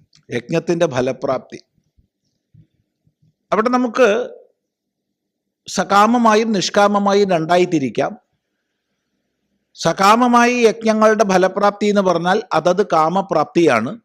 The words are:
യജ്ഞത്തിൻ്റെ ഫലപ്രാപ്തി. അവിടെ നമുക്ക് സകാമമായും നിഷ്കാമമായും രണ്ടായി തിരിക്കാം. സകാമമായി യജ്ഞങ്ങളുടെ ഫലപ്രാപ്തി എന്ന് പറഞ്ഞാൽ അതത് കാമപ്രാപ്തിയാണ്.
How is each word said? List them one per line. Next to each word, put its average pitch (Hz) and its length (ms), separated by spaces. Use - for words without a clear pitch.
യജ്ഞത്തിൻ്റെ 165 540
ഫലപ്രാപ്തി. 131 760
അവിടെ 214 160
നമുക്ക് 247 680
സകാമമായും 214 840
നിഷ്കാമമായും 202 760
രണ്ടായി 175 340
തിരിക്കാം. 156 520
സകാമമായി 240 800
യജ്ഞങ്ങളുടെ 220 680
ഫലപ്രാപ്തി 196 640
എന്ന് 208 140
പറഞ്ഞാൽ 185 420
അതത് 175 340
കാമപ്രാപ്തിയാണ്. 165 1200